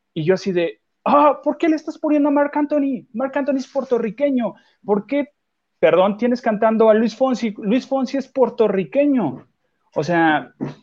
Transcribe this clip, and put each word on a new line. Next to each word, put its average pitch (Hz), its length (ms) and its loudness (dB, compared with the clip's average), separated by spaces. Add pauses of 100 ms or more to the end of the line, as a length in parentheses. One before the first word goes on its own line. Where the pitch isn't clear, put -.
(120)
y 160 120 -6
yo 180 100 2
así 190 180 -4
de, 175 280 -2 (240)
"Ah, 285 380 4
¿por 294 160 -2
qué 330 100 0
le 311 80 2
estás 302 220 -10
poniendo 294 300 0
a 294 40 0
Marc 285 240 0
Anthony? 285 560 -2
Marc 262 240 -6
Anthony 277 220 -2
es 254 100 -10
puertorriqueño. 247 840 -2 (300)
¿Por 202 220 0
qué, 285 220 -2 (520)
perdón, 185 360 4
tienes 240 240 -2
cantando 220 480 2
a 214 60 8
Luis 220 220 0
Fonsi? 240 420 -2
Luis 233 280 -2
Fonsi 269 300 -4
es 277 120 -6
puertorriqueño". 226 1160 0 (500)
O 156 80 -2
sea, 160 480 0 (300)